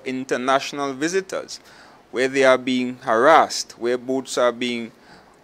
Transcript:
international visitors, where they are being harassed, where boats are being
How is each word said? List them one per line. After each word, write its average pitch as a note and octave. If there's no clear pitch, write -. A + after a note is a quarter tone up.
international C3+
visitors, D#3
where C3
they C3
are C3
being B2+
harassed, B2
where A#2+
boats B2+
are B2
being A#2